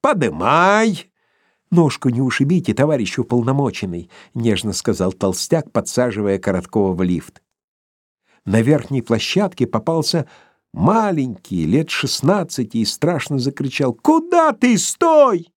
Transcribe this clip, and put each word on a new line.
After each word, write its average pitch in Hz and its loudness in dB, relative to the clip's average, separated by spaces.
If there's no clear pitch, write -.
Подымай!» 175 2
«Ножку 156 2
не 120 -2
ушибите, 139 0
товарищ 135 0
уполномоченный», 117 -2
нежно 110 -2
сказал 92 -2
толстяк, - -2
подсаживая 104 -2
Короткова 95 -2
в 90 -2
лифт. 90 -4
На 110 2
верхней 135 0
площадке 131 -2
попался 160 -2
маленький, 139 0
лет 147 0
шестнадцати, 143 -2
и 110 0
страшно 147 -2
закричал: 135 -2
«Куда 320 2
ты? 233 2
Стой!» 285 2